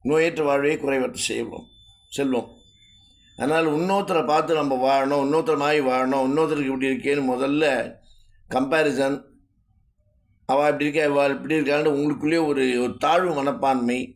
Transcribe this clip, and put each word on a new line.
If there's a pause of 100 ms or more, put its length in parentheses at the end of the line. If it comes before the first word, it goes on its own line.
நோயற்ற
வாழ்வே
குறைவற்ற
செல்வம், (440)
செல்வம். (880)
அதனால்
இன்னொருத்தரை
பார்த்து
நம்ம
வாழணும்,
இன்னொருத்தர்
மாதிரி
வாழணும்,
இன்னொருத்தருக்கு
இப்படி
இருக்கேன்னு
முதல்ல (840)
கம்பேரிசன், (1300)
அவ
இப்படி
இருக்கா,
இவ
இப்படி
இருக்கான்னு
உங்களுக்குள்ளேயே
ஒரு, (140)
ஒரு
தாழ்வு
மனப்பான்மை (160)